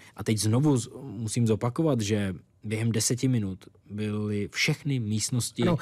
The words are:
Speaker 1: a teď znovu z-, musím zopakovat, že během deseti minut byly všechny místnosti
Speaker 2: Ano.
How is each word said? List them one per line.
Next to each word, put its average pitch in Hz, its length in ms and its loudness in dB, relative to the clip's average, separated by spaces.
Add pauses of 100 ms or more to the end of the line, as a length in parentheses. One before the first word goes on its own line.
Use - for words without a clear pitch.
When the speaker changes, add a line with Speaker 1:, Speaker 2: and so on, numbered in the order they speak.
(160)
Speaker 1:
a - 80 -12
teď 110 140 2
znovu 123 400 4
z-, - 120 -4 (120)
musím 117 460 -2
zopakovat, 117 540 2
že 101 340 0 (280)
během 110 280 -2
deseti 120 360 0
minut 104 380 -2 (260)
byly 104 600 -2
všechny 143 480 -2
místnosti 110 640 -2
Speaker 2:
Ano. 175 180 4